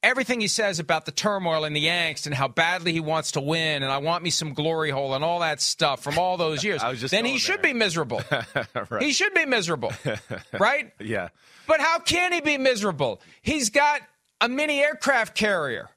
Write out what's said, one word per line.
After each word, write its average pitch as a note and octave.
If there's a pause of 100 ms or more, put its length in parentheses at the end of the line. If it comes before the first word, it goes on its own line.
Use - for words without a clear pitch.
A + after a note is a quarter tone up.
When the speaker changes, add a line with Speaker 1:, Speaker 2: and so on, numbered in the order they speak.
Speaker 1:
everything B3
he G#3
says G3
about D#3+
the D3
turmoil F3+
and D3+
the D3+
angst E3
and D3
how C3+
badly E3
he E3
wants D#3
to D3+
win D#3
and C3+
"I C#3
want E3
me F3
some D3+
glory D#3
hole" C3+
and C3+
all E3+
that D#3
stuff C#3+
from D3
all F#3
those D#3
years, F3+
Speaker 2:
<laughs> -
I A#2+
was B2
just C3
Speaker 1:
then A3
he B3
Speaker 2:
going C4+
Speaker 1:
should G4+
Speaker 2:
there. D#4
Speaker 1:
be B3
miserable. D#3
Speaker 2:
<laughs> - (580)
Right. A#2
Speaker 1:
He C#4+
should G4
be E4
miserable, E3 (340)
Speaker 2:
<laughs> -
Speaker 1:
right? A#3+
Speaker 2:
Yeah. G#2 (380)
Speaker 1:
But D#4
how E4
can F4
he E4+
be D4
miserable? G3 (220)
He's C4+
got C#4+ (400)
a A#3
mini C#4+
aircraft C#4
carrier. D#3